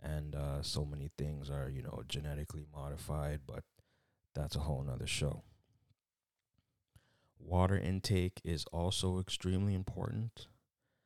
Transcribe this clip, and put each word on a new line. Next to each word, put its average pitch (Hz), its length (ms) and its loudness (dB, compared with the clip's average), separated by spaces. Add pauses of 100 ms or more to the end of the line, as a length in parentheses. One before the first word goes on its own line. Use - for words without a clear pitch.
And, 73 340 -2
uh, 71 280 0
so 76 220 0
many 71 340 -6
things 71 320 -2
are, 69 180 -2
you 67 140 -4
know, - 240 -6
genetically 73 680 -4
modified, 73 720 -2
but - 180 -8 (680)
that's 73 220 -2
a 73 60 2
whole 73 200 2
nother 65 240 -2
show. - 380 0 (2000)
Water 92 360 6
intake 92 680 2
is 82 220 0
also 92 520 2
extremely 92 560 2
important. 95 760 -2 (560)